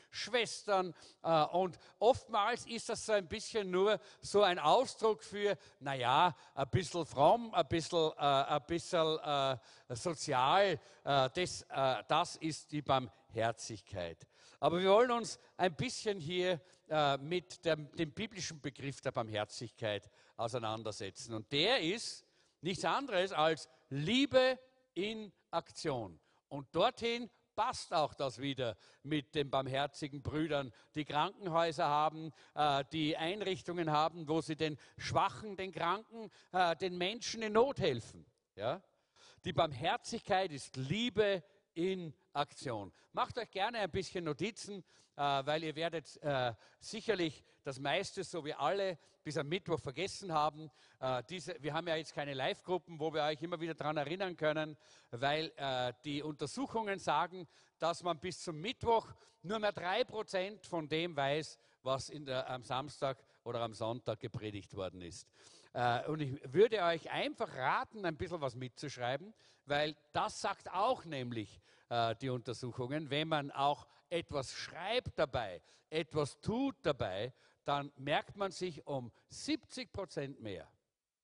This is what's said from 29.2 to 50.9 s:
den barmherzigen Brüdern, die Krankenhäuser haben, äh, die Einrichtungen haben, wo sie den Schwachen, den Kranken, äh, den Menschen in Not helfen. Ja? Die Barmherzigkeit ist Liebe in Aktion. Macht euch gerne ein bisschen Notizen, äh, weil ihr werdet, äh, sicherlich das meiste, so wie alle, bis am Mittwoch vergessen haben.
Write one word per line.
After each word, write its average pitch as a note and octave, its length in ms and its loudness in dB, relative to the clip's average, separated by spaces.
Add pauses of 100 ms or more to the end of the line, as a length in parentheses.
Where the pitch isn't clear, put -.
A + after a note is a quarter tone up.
den C#3 160 0
barmherzigen C3+ 720 -2
Brüdern, D3 500 -2 (220)
die D3+ 100 -2
Krankenhäuser E3 840 2
haben, D#3 460 2 (220)
äh, C#3+ 380 4
die D#3 240 0
Einrichtungen F3 760 -2
haben, D#3+ 380 2
wo D#3+ 120 2
sie D#3 140 -2
den D3+ 240 0 (180)
Schwachen, G3 600 0
den F#3+ 160 -6
Kranken, G3 580 -4 (220)
äh, F3 240 4
den F3+ 220 -2
Menschen A3 440 -4
in G#3 120 0
Not C4 260 6
helfen. A#2 440 -2 (300)
Ja? B2+ 260 -2 (640)
Die F3+ 80 -4
Barmherzigkeit F3+ 1000 0
ist - 240 -10
Liebe G3 680 2 (320)
in F3 400 -2 (180)
Aktion. A2+ 600 -4 (200)
Macht A#3 260 -2
euch A3 120 -6
gerne A3 280 -2
ein F#3+ 120 0
bisschen F#3 340 -4
Notizen, F3 600 -6 (320)
äh, C#3+ 60 -4
weil C#3+ 420 0
ihr D#3 100 -4
werdet, D#3+ 480 -4
äh, B2+ 320 0 (240)
sicherlich F#3 640 -2 (200)
das C3 140 -8
meiste, D#3+ 440 -2
so D#3+ 220 -8
wie D3+ 100 -6
alle, F#3 440 0 (240)
bis D3+ 140 -6
am C#3+ 120 -2
Mittwoch E3+ 300 -2
vergessen E3+ 540 -6
haben. D3+ 380 0 (280)